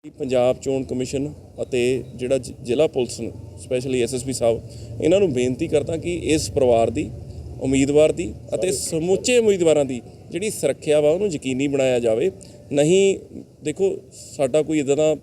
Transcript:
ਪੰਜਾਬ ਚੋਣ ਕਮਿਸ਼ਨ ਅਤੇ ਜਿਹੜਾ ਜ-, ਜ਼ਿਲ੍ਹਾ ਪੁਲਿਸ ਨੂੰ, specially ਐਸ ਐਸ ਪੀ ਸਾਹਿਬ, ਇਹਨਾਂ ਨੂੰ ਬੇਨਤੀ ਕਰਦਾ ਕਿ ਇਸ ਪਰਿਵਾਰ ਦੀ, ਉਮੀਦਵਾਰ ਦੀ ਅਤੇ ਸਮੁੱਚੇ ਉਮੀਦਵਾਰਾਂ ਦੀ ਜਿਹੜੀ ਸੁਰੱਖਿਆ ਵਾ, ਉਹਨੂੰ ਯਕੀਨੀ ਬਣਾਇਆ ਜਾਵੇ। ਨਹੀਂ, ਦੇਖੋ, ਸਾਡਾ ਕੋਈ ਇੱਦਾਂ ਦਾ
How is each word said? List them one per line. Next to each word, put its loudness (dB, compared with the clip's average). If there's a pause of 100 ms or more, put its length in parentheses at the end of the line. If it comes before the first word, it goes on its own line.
(180)
ਪੰਜਾਬ 2
ਚੋਣ 0
ਕਮਿਸ਼ਨ -4 (300)
ਅਤੇ 0 (120)
ਜਿਹੜਾ 0
ਜ-, -8 (100)
ਜ਼ਿਲ੍ਹਾ 2
ਪੁਲਿਸ -4
ਨੂੰ, -8 (320)
specially -2
ਐਸ -2
ਐਸ -4
ਪੀ -6
ਸਾਹਿਬ, 0 (400)
ਇਹਨਾਂ 4
ਨੂੰ 2
ਬੇਨਤੀ -2
ਕਰਦਾ 0
ਕਿ -6
ਇਸ -2
ਪਰਿਵਾਰ 4
ਦੀ, -4 (500)
ਉਮੀਦਵਾਰ 4
ਦੀ -6 (200)
ਅਤੇ -2
ਸਮੁੱਚੇ 0
ਉਮੀਦਵਾਰਾਂ 4
ਦੀ -6 (280)
ਜਿਹੜੀ -4
ਸੁਰੱਖਿਆ 0
ਵਾ, 4
ਉਹਨੂੰ 0
ਯਕੀਨੀ -2
ਬਣਾਇਆ 2
ਜਾਵੇ। 2 (420)
ਨਹੀਂ, 4 (460)
ਦੇਖੋ, -2 (380)
ਸਾਡਾ 2
ਕੋਈ 0
ਇੱਦਾਂ 2
ਦਾ 4